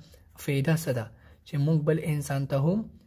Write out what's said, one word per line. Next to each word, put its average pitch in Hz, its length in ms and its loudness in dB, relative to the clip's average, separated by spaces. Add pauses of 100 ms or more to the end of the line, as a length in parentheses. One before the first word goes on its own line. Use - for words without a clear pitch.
(380)
فایده 139 380 2
څه 151 160 -2
ده؟ 117 200 -4 (340)
چې - 120 -8
موږ 151 240 4
بل 156 220 2
انسان 147 420 -2
ته 139 120 -2
هم، 180 320 0 (180)